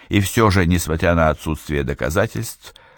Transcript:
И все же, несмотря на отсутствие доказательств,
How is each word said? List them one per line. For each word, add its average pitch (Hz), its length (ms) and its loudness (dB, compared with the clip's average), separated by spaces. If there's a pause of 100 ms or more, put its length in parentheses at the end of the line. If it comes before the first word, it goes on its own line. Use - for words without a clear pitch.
И 101 100 2
все 104 300 2
же, 92 160 2
несмотря 85 480 0
на 80 160 4
отсутствие 76 540 -4
доказательств, 80 880 -6 (240)